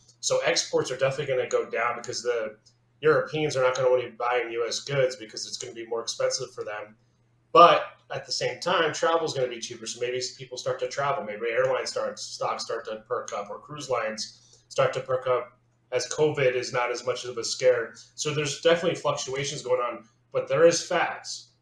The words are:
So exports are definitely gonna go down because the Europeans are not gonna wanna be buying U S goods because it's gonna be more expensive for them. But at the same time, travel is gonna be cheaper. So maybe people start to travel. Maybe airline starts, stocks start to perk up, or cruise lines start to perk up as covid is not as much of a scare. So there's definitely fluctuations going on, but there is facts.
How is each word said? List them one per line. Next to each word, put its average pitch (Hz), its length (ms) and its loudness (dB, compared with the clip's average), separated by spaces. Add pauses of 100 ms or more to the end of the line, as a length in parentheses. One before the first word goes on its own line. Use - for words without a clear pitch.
(220)
So 127 240 2
exports 160 460 0
are 127 60 -4
definitely 135 380 0
gonna 120 140 0
go 113 200 0
down 117 280 -2
because - 260 -8
the 120 320 -2 (460)
Europeans 147 560 2
are 131 60 4
not 127 120 4
gonna 131 140 4
wanna 127 140 4
be 110 80 -10
buying 120 400 -2
U 117 140 -2
S - 140 -4
goods 135 380 0
because 110 280 -12
it's 107 120 -10
gonna 117 180 -12
be 113 120 -12
more 113 160 -4
expensive 127 500 -4
for 117 100 -10
them. 104 320 -12 (560)
But 165 320 10 (260)
at - 160 -8
the - 60 -12
same - 300 -4
time, 170 320 2
travel 165 320 2
is 135 80 -4
gonna 127 160 0
be 117 100 -10
cheaper. 110 280 -12
So 120 120 -10
maybe 123 220 -4 (160)
people 127 200 -14
start 127 220 -4
to 123 80 -2
travel. 139 380 -2
Maybe 104 260 -4
airline 123 340 2
starts, 107 380 -4
stocks - 400 -6
start 113 220 -6
to 110 240 -10
perk 113 240 -4
up, 101 160 -6
or 110 100 -12
cruise 143 300 -10
lines - 800 -6
start 135 240 2
to - 80 -2
perk 131 260 -2
up 123 240 2 (420)
as 123 160 0
covid 143 440 4
is 120 200 -2
not 120 180 0
as 120 140 -6
much 120 180 -2
of 123 140 -10
a 113 80 -4
scare. 120 480 2 (220)
So 147 180 -2
there's 147 260 -2
definitely 170 400 4
fluctuations 139 600 -4
going 123 180 2
on, 120 240 -4 (300)
but 127 160 -2
there 151 160 6
is 165 200 6
facts. - 680 -4 (100)